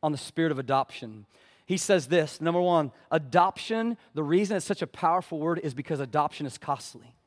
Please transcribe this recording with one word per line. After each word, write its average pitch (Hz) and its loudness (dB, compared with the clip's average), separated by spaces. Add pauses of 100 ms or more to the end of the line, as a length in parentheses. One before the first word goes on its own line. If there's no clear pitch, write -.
on 156 0
the 143 -4
spirit 165 0
of 131 -2
adoption. 127 -2 (400)
He 185 -2
says 170 2
this, 156 2
number 170 2
one, 170 2 (180)
adoption, 185 2 (160)
the 151 -4
reason 185 2
it's - -6
such - -2
a 165 -4
powerful 165 -2
word 160 0
is 147 -4
because 139 -6
adoption 147 -2
is 131 -8
costly. 117 -8 (120)